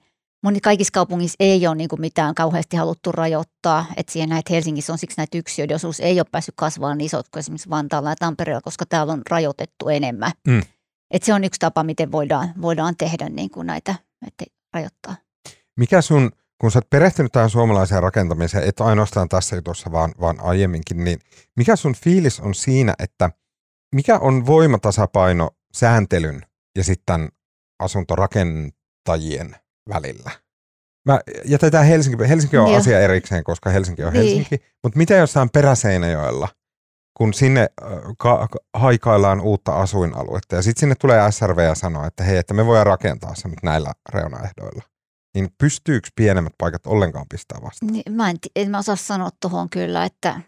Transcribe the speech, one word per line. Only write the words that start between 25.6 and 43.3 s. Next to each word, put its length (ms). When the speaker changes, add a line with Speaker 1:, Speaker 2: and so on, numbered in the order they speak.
Speaker 2:
sääntelyn 680
ja 60
sitten 460
asuntorakentajien 1800
välillä? 420
Mä 140
jätetään 400
Helsinki, 440
Helsinki 280
on 120
Speaker 1:
Joo. 100
Speaker 2:
asia 200
erikseen, 440
koska 260
Helsinki 340
on 100
Speaker 1:
Niin. 100
Speaker 2:
Helsinki, 420
mut 120
mitä 200
jossain 340
Peräseinäjoella, 960
kun 160
sinne, 280
äh, 280
ka-, 300
ka-, 320
haikaillaan 640
uutta 400
asuinaluetta 760
ja 60
sit 160
sinne 180
tulee 360
S 100
R 140
V 40
ja 160
sanoo, 300
että 180
hei, 140
että 160
me 120
voidaan 200
rakentaa 500